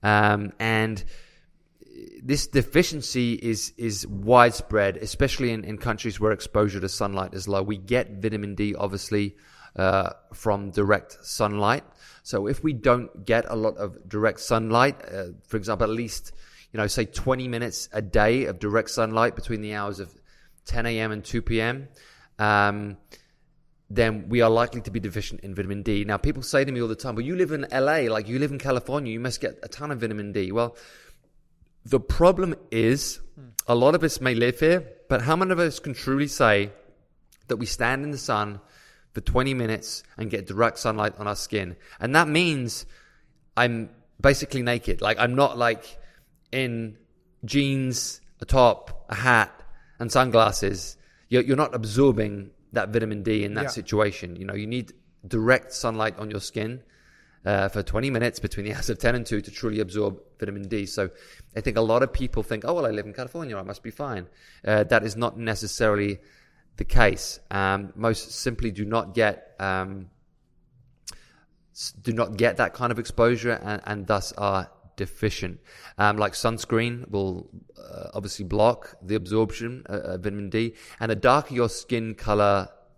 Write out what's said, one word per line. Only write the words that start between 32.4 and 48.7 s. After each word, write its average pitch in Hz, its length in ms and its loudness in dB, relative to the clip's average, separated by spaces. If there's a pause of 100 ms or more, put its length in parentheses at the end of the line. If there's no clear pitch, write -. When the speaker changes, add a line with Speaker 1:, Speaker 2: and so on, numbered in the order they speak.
Speaker 1:
is, 113 500 0 (160)
Speaker 2:
Hmm. 135 120 -20 (200)
Speaker 1:
a 120 80 4
lot 131 200 6
of 180 80 2
us 156 180 -2
may 127 140 2
live 120 240 2
here, 175 280 4 (220)
but 120 140 2
how 147 120 4
many 185 160 2
of 170 80 0
us 170 200 0
can 143 140 -10
truly 139 340 -2
say 104 440 4 (760)
that 120 100 -2
we 117 80 -4
stand 127 380 -2
in 147 80 -6
the 143 60 -8
sun 104 440 -4 (520)
for - 60 -6
twenty 127 340 0
minutes 113 500 -4 (140)
and 110 120 -6
get 98 180 -4
direct 110 320 0
sunlight 107 400 -2
on 104 80 -6
our 104 80 -2
skin? 95 400 -4 (240)
And 123 160 -2
that 160 140 4
means 151 560 0 (720)
I'm 117 320 0 (320)
basically 139 400 2
naked. 120 400 0
Like, 107 180 2
I'm 120 160 4
not, 135 220 4
like, 117 400 0 (560)
in 117 440 -4 (480)
jeans, 135 760 0 (200)
a - 40 -12
top, - 640 4